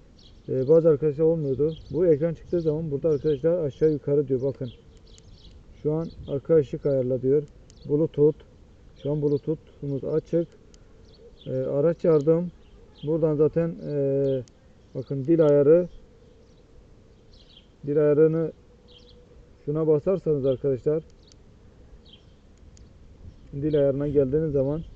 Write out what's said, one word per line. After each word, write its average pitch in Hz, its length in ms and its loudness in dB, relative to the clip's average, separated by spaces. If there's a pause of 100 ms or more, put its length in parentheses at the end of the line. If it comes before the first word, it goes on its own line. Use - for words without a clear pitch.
(500)
Ee, 131 180 -2
bazı 160 220 6
arkadaşlar 151 340 0
olmuyordu. 156 500 0 (180)
Bu 160 160 0
ekran 160 260 2
çıktığı - 280 -6
zaman 160 300 -4
burada 139 180 -2
arkadaşlar 156 540 0
aşağı 156 280 0
yukarı 143 360 -2
diyor. 127 140 -2
Bakın. 131 280 -6 (1120)
Şu 151 100 -2
an 165 140 -4 (200)
arka 143 280 0
ışık 156 300 0
ayarla 131 360 -2
diyor. 139 220 2 (460)
Bluetooth. 147 480 2 (680)
Şu 139 80 -4
an 151 100 -4
Bluetooth'umuz 143 840 -6
açık. 156 440 -4 (1000)
Ee, 131 40 -8
araç 135 520 -2
yardım. 165 480 2 (520)
Buradan 156 320 -2
zaten, 160 400 0 (100)
ee, 139 580 -2 (520)
bakın 135 280 -8
dil 160 220 2
ayarı. 147 440 4 (2000)
Dil 147 100 0
ayarını 156 540 4 (1120)
şuna 156 220 -4
basarsanız 156 580 0
arkadaşlar, 139 580 -2 (2500)
dil 147 260 -2
ayarına 139 280 2
geldiğiniz 147 440 0
zaman 139 300 -2 (140)